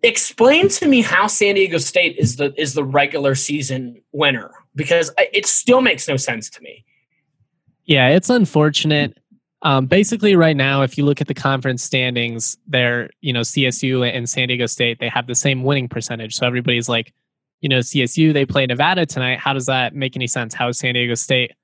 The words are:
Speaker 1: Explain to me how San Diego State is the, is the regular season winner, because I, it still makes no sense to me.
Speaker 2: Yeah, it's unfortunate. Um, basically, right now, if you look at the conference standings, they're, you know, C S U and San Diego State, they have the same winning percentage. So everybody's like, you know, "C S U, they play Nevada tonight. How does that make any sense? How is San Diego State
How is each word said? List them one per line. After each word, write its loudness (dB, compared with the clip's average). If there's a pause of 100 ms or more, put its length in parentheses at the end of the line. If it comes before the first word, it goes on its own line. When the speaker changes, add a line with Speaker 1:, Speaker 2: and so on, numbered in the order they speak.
Speaker 1:
Explain 4
to -2
me 6
how 2
San 2
Diego 2
State 0
is 2
the, -2
is -4
the 0
regular 0
season -6
winner, -2 (240)
because 0
I, 2
it 0
still 2
makes -2
no 0
sense -6
to -20
me. -20 (1040)
Speaker 2:
Yeah, 6
it's 4
unfortunate. 2 (460)
Um, 2
basically, 2
right 6
now, 2
if -2
you 0
look 2
at -4
the -4
conference -2
standings, -2
they're, 0 (100)
you -4
know, 0
C 0
S -2
U 0
and -4
San -2
Diego -2
State, -2
they -6
have -4
the -4
same 0
winning -2
percentage. -10
So -2
everybody's -2
like, -4 (460)
you -4
know, 2
"C -2
S -2
U, 4
they 2
play 0
Nevada 0
tonight. -4
How -4
does -4
that -2
make -6
any -4
sense? -6
How -2
is -4
San -2
Diego 0
State -2 (120)